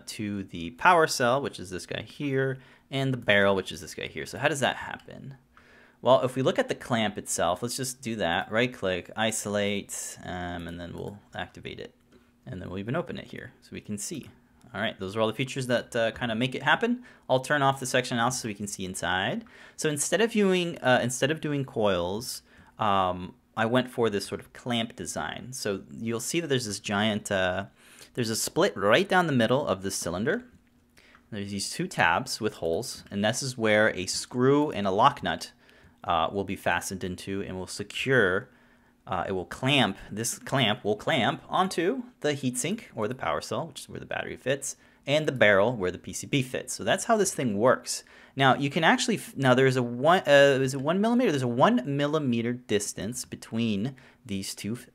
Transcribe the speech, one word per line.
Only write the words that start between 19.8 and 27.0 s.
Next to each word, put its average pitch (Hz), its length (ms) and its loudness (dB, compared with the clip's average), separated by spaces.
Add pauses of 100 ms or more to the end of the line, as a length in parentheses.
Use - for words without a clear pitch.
instead 151 320 0
of 226 100 0
viewing, 185 460 2
uh, 127 240 4
instead 127 280 0
of 156 120 -4
doing 143 240 -2
coils, 101 760 0 (380)
um, 92 560 0 (200)
I 113 120 0
went 123 240 0
for 113 180 2
this 101 160 -2
sort 98 160 -8
of - 140 -20
clamp 117 420 -4
design. 80 560 -8
So 104 380 -4
you'll 113 300 -4
see 165 200 -2
that 165 60 -6
there's 127 180 2
this 101 160 -6
giant, 104 500 0